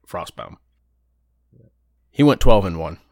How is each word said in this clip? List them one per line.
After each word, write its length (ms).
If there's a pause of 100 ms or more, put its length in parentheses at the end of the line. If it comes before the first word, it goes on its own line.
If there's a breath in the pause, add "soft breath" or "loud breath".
frostbound. 480 (1500)
He 120
went 180
twelve 240
and 160
one 180 (140)